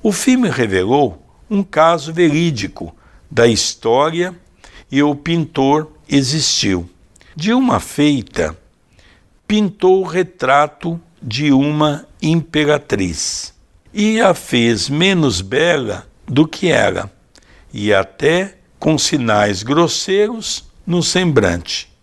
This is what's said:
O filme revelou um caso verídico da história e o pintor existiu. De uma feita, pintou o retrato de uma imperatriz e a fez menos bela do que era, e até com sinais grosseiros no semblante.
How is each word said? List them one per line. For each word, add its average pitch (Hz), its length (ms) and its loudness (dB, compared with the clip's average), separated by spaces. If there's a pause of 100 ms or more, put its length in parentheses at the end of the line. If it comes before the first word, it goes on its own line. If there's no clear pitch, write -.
O 214 80 2
filme 247 400 0
revelou 110 720 0 (260)
um 202 140 -2
caso 160 500 0
verídico 156 800 -2 (380)
da 117 160 4
história 151 880 0 (560)
e 135 100 0
o 147 140 2
pintor 151 800 -2 (160)
existiu. 131 840 -2 (460)
De 175 160 -2
uma 240 260 2
feita, 120 800 -2 (880)
pintou 190 540 2
o 185 60 -4
retrato 160 920 -2 (220)
de 135 300 0
uma 151 520 2 (160)
imperatriz 147 1300 -2 (400)
e 220 260 0
a 196 140 4
fez 117 540 0
menos 151 520 2
bela 123 640 -2 (200)
do 151 220 2
que - 200 -4
era, 98 400 0 (640)
e 104 220 0
até 165 600 0 (220)
com 156 200 0
sinais 104 640 0
grosseiros 190 1040 -2 (160)
no 175 160 0
semblante. 123 920 -2 (100)